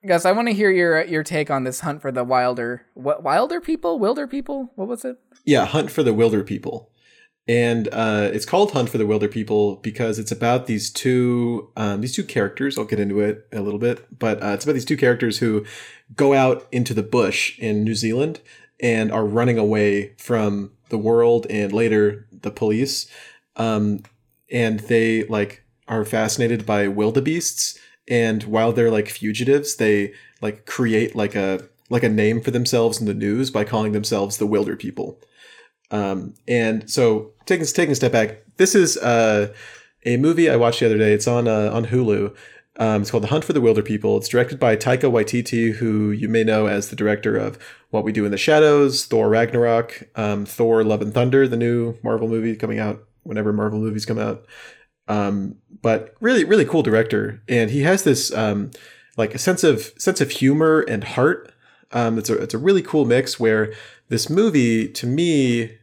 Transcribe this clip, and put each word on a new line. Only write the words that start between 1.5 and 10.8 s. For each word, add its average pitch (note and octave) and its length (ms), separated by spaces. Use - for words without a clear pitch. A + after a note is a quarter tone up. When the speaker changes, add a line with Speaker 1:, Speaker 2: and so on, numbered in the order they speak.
Speaker 1:
this B2+ 160
hunt D3+ 220
for C3+ 100
the B2 120
wilder, B2 720
what, D3 300
wilder A#3+ 360
people? D#4+ 400
Wilder B3+ 280
people? C4+ 480
What G3+ 120
was A#3+ 160
it? B3+ 140
Speaker 2:
Yeah, B2+ 200
Hunt - 260
for D#3 120
the A#2 100
Wilder G#2+ 300
People. - 480
And, A#2 460
uh, G#2+ 400
it's G#2+ 120
called G3+ 280
Hunt B2 160
for - 80
the G#2+ 100
Wilder G#2 220
People G#2 480
because A2+ 420
it's G#2+ 140
about A#2+ 340
these G#2+ 240